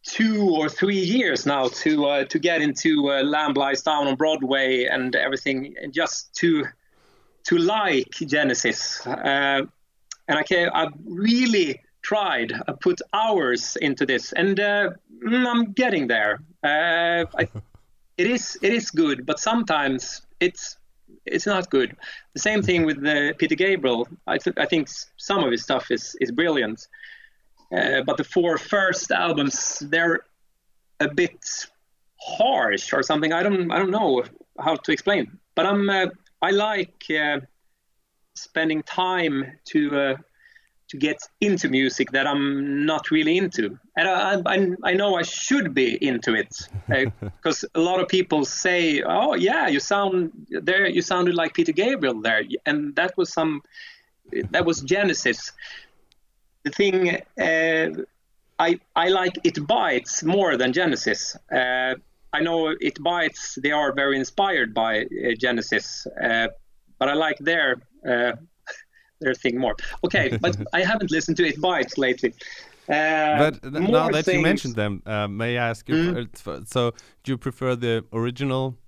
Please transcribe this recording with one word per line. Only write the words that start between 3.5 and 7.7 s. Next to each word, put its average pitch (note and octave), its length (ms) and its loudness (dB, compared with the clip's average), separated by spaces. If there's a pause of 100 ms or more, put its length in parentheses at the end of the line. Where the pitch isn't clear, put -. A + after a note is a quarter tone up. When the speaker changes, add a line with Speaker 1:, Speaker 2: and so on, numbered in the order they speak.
Speaker 1:
Lies C#3 300 0
Down D3 240 2
on C3+ 80 2
Broadway C3 720 2
and B2+ 300 -2
everything, C3+ 680 -2
and C#3 120 -10
just - 420 -4
to, D#3 300 2 (800)
to F3 120 2
like F3 540 0